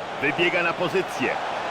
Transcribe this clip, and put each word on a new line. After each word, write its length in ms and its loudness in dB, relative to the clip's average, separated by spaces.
Wybiega 420 2
na 100 2
pozycję. 560 0